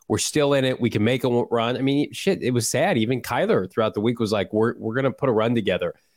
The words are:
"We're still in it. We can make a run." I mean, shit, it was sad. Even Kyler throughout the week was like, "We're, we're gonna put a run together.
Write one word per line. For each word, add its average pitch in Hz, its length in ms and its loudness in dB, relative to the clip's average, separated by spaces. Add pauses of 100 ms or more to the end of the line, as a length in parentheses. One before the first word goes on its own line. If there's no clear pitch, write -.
"We're 107 120 0
still 143 340 0
in 135 120 2
it. 127 140 -2
We 117 120 0
can 104 120 0
make 123 200 2
a 131 60 0
run." 117 460 0
I 123 60 -4
mean, 139 320 0
shit, - 300 -2
it 123 80 0
was 120 180 0
sad. 165 260 0
Even 117 280 0
Kyler 131 480 0
throughout 110 240 0
the 107 60 0
week 120 180 0
was 107 120 0
like, 98 220 0
"We're, 110 240 2
we're 110 160 -6
gonna 135 160 0
put 135 200 -2
a - 20 2
run 110 240 2
together. 90 400 -2 (220)